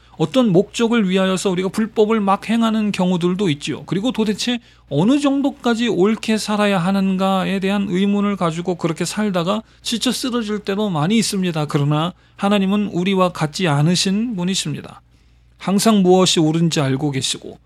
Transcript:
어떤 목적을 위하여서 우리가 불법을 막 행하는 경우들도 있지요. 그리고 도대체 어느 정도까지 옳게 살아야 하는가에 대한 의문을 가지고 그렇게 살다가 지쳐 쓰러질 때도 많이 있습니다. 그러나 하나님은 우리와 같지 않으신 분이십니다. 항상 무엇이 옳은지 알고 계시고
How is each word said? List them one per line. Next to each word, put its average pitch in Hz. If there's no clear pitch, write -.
어떤 226
목적을 214
위하여서 190
우리가 185
불법을 220
막 196
행하는 220
경우들도 180
있지요. 143
그리고 196
도대체 220
어느 226
정도까지 262
옳게 208
살아야 208
하는가에 190
대한 196
의문을 202
가지고 175
그렇게 170
살다가 202
지쳐 240
쓰러질 214
때도 202
많이 180
있습니다. 175
그러나 151
하나님은 202
우리와 185
같지 165
않으신 180
분이십니다. 175
항상 202
무엇이 180
옳은지 160
알고 135
계시고 -